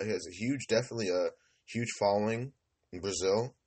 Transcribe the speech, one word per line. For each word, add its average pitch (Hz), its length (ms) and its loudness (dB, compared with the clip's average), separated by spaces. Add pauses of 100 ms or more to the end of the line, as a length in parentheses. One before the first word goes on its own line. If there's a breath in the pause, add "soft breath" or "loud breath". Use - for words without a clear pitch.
he 104 80 -2
has 90 180 -2
a 87 60 -12
huge, 123 340 -2
definitely 113 420 2
a 90 200 2 (360 soft breath)
huge 117 240 -4 (100)
following 107 540 2 (400)
in 90 80 -10
Brazil. 98 540 0 (120)